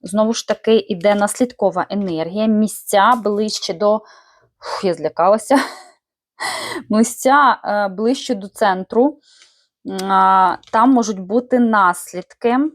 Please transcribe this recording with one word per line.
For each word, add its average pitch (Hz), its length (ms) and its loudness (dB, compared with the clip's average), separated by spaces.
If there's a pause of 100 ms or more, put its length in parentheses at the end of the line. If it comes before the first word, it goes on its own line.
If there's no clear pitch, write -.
Знову 214 320 -2
ж - 140 -10
таки, 220 280 0
іде 202 380 0
наслідкова 202 760 -2
енергія, 190 560 -4
місця 214 680 2 (120)
ближче 208 500 -4
до, 208 280 0 (560)
фух, - 260 -12
я 175 100 0
злякалася, 180 640 0 (640)
<laughs> - 680 -10
місця, 254 760 2
е, 208 240 -2
ближче 226 460 -4
до 196 140 -10
центру, 220 680 0 (840)
а, 190 540 2 (160)
там 240 200 4
можуть 214 280 0
бути 240 380 -2
наслідки. 214 1000 0 (180)